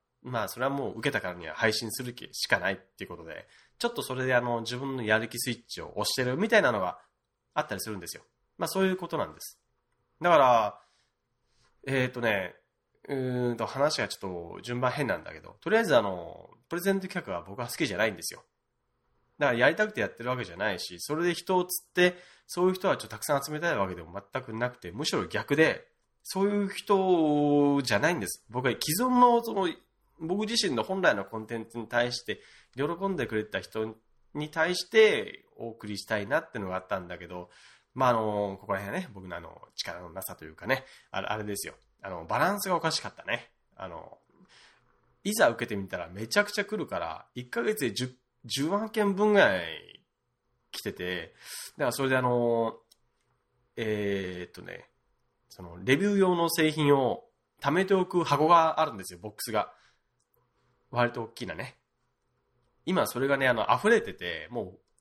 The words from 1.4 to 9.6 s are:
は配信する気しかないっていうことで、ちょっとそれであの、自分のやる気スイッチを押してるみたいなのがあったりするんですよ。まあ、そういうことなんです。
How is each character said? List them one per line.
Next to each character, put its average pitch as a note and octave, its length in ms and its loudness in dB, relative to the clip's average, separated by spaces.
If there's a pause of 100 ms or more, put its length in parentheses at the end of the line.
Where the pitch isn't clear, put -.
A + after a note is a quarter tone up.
は D#2 80 -10
配 A2+ 180 2
信 G#2+ 200 -4
す - 100 -8
る B2 120 -10
気 - 180 -16
し - 160 -6
か G2+ 100 2
な F#2 120 0
い G2 40 0
っ - 20 -8
て - 280 -16
い - 20 -10
う - 40 -12
こ F2 60 -14
と E2 80 -16
で、 D#2+ 220 -14 (320)
ち - 60 -2
ょ A#3+ 40 2
っ A#3 40 -12
と C#3 100 -4
そ B2+ 140 -6
れ C3 80 -2
で B2+ 100 2
あ B2 60 4
の、 A#2+ 220 -2
自 A#2 140 -6
分 C3+ 200 -6
の B2 80 -6
や G#2+ 140 4
る A2+ 100 -4
気 A#2+ 100 -10
ス B2+ 120 -4
イ A2+ 40 -2
ッ - 140 -16
チ - 140 -10
を E2 140 -12
押 G#2 80 -2
し - 120 -2
て C3 80 2
る B2+ 120 0
み G3+ 120 0
た A3 100 6
い F#3+ 40 6
な C3 100 4
の G#2 80 0
が F2+ 180 -2 (560)
あ - 60 0
っ - 80 -2
た G#2+ 60 -6
り F#2+ 60 -4
す A2+ 100 -8
る G#2 60 -6
ん F#2 40 -10
で E2+ 80 -12
す - 80 -12
よ。 - 80 -20 (340)
ま F3 60 -4
あ、 D#3 40 0
そ F#3+ 140 0
う F#3+ 40 4
い F#3+ 40 2
う F#3 60 0
こ F#3 100 -8
と D#3+ 120 -6
な G2+ 80 -2
ん D#2 80 -10
で - 60 -20
す。 - 200 -16 (600)